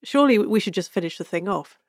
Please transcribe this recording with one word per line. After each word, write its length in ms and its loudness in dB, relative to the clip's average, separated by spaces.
Surely 340 4
we 220 2
should 140 -4
just 180 -6
finish 260 -6
the 60 -8
thing 240 -6
off. 420 -6